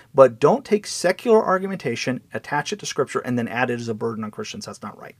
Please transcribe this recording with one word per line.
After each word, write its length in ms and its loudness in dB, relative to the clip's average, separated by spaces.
But 280 8
don't 240 4
take 220 0
secular 580 2
argumentation, 800 -4
attach 380 -6
it 80 -8
to 60 -12
Scripture, 340 -4
and 180 -4
then 80 -2
add 240 -2
it 100 -4
as 80 -10
a 60 -4
burden 300 -6
on 80 -10
Christians. 340 -12
That's 160 -16
not 180 -14
right. 200 -18